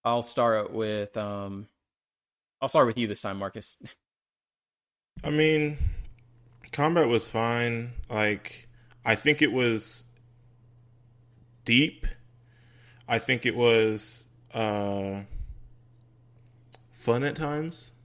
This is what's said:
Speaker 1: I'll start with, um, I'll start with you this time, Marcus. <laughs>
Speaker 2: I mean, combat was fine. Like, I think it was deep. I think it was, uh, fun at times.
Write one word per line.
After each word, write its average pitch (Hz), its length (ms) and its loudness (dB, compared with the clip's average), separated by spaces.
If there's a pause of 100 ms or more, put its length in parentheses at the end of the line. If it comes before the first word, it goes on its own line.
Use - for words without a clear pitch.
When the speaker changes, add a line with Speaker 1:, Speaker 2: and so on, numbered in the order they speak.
Speaker 1:
I'll 117 180 2
start 113 500 2
with, 107 440 -4
um, 101 500 -6 (920)
I'll 135 80 -4
start 143 180 6
with 113 100 -2
you 117 120 0
this 101 140 -6
time, 98 160 -6
Marcus. 98 380 -8 (760)
<laughs> - 720 -20
Speaker 2:
I 147 60 -4
mean, 151 480 2 (920)
combat 156 380 2
was 117 180 2
fine. 117 680 -2 (140)
Like, 107 600 -4 (360)
I 113 120 2
think 147 260 2
it 135 80 6
was 117 540 -2 (1600)
deep. 131 420 2 (1000)
I 117 100 2
think 123 260 -2
it 110 120 0
was, 113 680 2 (280)
uh, 101 680 -2 (1700)
fun 123 320 0
at 147 100 -2
times. 156 580 -6 (120)